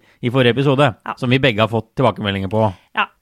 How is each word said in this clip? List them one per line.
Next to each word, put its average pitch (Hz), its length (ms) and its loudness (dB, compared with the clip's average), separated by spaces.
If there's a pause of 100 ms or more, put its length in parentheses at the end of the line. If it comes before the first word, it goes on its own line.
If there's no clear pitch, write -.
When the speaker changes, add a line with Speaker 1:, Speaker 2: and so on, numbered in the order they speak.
(220)
Speaker 1:
i 123 80 -2
forrige 120 280 2
episode, 135 380 2 (100)
Speaker 2:
Ja. - 120 -10
Speaker 1:
som 127 120 -4
vi 131 100 2
begge 127 220 0
har 113 80 2
fått 110 260 -6
tilbakemeldinger 98 540 -2
på. 107 240 0 (220)
Speaker 2:
Ja, 208 100 -2 (160)